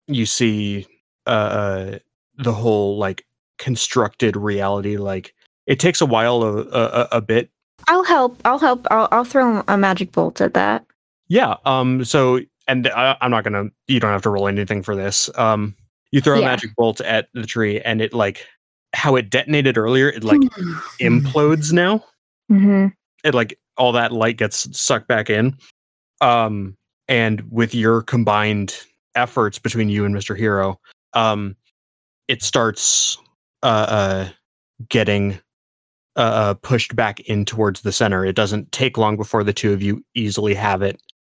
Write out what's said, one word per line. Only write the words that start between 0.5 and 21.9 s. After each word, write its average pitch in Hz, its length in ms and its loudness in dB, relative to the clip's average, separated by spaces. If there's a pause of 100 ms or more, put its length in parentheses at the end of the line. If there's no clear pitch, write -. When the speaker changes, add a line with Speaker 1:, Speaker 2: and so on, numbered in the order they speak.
Speaker 1:
uh, - 40 0
uh, 101 680 -2 (400)
the 120 140 -2
whole, 104 460 0
like, 98 260 -6 (340)
constructed 113 760 -2
reality, 101 600 -2
like, 98 360 -8 (340)
it 139 120 0
takes 170 220 0
a 160 60 2
while, 117 360 2
a, 104 200 0
a, 117 220 -2
a, 120 280 0
a 117 80 2
bit. 113 300 0 (380)
Speaker 2:
I'll 359 160 4
help. 262 400 0
I'll 262 140 2
help. 254 320 0
I'll, 220 220 2
I'll 240 120 2
throw 247 440 2
a 202 80 2
magic 190 360 0
bolt 165 280 -2
at 196 140 0
that. - 300 0 (440)
Speaker 1:
Yeah. 175 280 2 (100)
Um. 131 380 0
So, 127 360 4 (280)
and 127 200 0
I, 127 320 0
I'm 127 100 0
not 110 140 2
gonna, 101 200 -2 (220)
you 131 140 2
don't 107 120 2
have 98 100 -2
to 110 80 0
roll 98 180 0
anything 101 340 -2
for 104 140 -6
this. 98 400 -2
Um, 107 380 0 (380)
you 143 80 2
throw 143 160 4
a - 40 4
Speaker 2:
Yeah. - 60 2
Speaker 1:
magic 123 300 -2
bolt 113 240 0
at 110 340 -2
the 117 100 -8
tree, 107 360 -2
and 110 200 -2
it, 110 140 -2
like, 104 320 -2 (480)
how 143 220 2
it 113 140 -2
detonated 135 460 0
earlier, 127 320 2
it, 113 160 -4
like, - 160 4
Speaker 3:
<sighs> 180 600 -4
Speaker 1:
implodes 151 720 2
now. 185 320 2 (460)